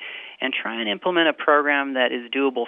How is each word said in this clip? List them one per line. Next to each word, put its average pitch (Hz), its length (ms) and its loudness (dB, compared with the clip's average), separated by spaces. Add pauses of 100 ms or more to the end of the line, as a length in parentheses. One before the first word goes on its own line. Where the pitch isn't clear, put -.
(400)
and 131 120 -2
try 113 280 -6
and 113 80 -2
implement 175 400 2
a 147 40 2
program 143 600 2
that 127 180 2
is 120 180 -8
doable 127 380 0